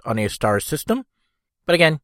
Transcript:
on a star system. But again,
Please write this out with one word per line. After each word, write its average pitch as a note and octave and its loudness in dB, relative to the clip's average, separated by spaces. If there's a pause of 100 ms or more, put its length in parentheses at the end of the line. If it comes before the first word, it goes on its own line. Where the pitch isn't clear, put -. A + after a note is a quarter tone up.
on A2 -4
a G#2+ 0
star G#2 0
system. A3+ -4 (580)
But F3 2
again, D#3+ 4